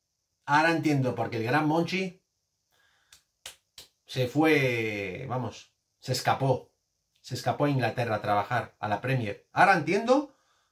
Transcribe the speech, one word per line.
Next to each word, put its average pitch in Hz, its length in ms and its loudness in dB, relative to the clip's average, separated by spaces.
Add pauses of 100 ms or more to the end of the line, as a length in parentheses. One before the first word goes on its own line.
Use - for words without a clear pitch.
(440)
ahora 156 260 2
entiendo 143 460 0
por 113 140 -4
qué 117 80 -6
el 110 40 -4
gran 143 240 0
Monchi 170 560 -2 (1800)
se 127 240 -2
fue, 113 1000 0
vamos, 117 460 -8 (240)
se - 140 -6
escapó, 127 600 0 (480)
se - 140 -14
escapó 123 300 -2
a 143 60 2
Inglaterra 117 440 0
a 104 80 -2
trabajar, 107 560 -2
a - 80 -8
la 104 140 -2
Premier. 120 500 -4
Ahora 185 240 4
entiendo 226 600 0 (360)